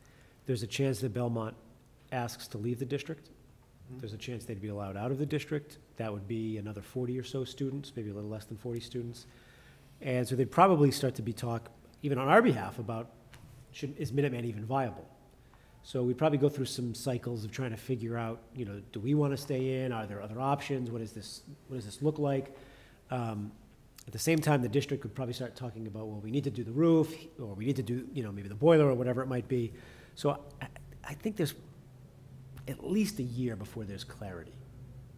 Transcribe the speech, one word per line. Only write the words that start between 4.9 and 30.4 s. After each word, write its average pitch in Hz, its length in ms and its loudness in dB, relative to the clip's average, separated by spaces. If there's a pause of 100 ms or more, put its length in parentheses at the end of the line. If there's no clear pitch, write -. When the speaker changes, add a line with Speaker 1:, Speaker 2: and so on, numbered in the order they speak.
Speaker 1:
out 110 160 -2
of 135 80 0
the 151 60 0
district. 147 520 -4 (200)
That 110 140 -2
would 101 160 -6
be 110 300 -2
another 104 240 -6
forty 127 380 -2
or 123 40 -4
so 131 200 -4
students, 139 520 -4
maybe 107 140 -4
a 98 40 -4
little 104 160 -6
less 107 160 -8
than 113 120 -10
forty 117 220 -6
students. 120 480 -8 (720)
And 127 240 0
so 127 100 -2
they'd 123 140 4
probably 165 400 10
start 131 260 2
to 127 60 -4
be 110 120 -2
talk, 117 360 -4 (320)
even 139 160 0
on 135 120 4
our 202 120 12
behalf, 113 380 2
about 113 300 -6 (640)
should, 147 240 -6
is 120 160 -2
Minuteman 131 320 2
even 107 200 -4
viable? 113 400 0 (760)
So - 180 -2
we'd 123 160 2
probably 156 200 6
go 139 120 6
through 135 160 -2
some 120 300 -4
cycles 120 480 -2
of 104 80 -6
trying 127 200 -4
to 110 60 -6
figure 117 400 -2
out, 117 220 -4 (160)
you 127 100 -6
know, 101 160 -6 (120)
do 104 80 -6
we 135 140 2
wanna 143 220 4
stay 131 460 0
in? 127 80 0
Are 110 140 -2
there 101 160 -6
other 107 180 -6
options? 135 500 0
What 117 120 -4
is 110 100 -6
this, - 320 -12 (240)
what 135 80 -8
does 113 100 -6
this 101 160 -12
look 151 180 2
like? 139 360 0 (560)
Um, 110 400 -2 (540)
at - 80 -10
the 110 60 -6
same 160 200 4
time, 143 220 6
the 120 80 2
district 135 340 0
would 110 100 -8
probably 123 200 -4
start 120 240 -8
talking 113 280 -8
about, 110 220 -8
well, 107 140 -8
we 110 100 -6
need 139 140 2
to 143 40 -2
do 113 140 -4
the 110 80 -6
roof, 160 420 6 (280)
or 117 60 -6
we 101 180 -6
need 135 100 2
to 131 80 0
do, 120 300 -2
you 135 100 -2
know, 107 80 -4
maybe 98 160 -6
the 101 80 -8
boiler 151 340 10
or 131 40 6
whatever 123 280 2
it 127 60 -2
might 123 220 -2
be. 120 240 2 (420)
So - 240 0 (220)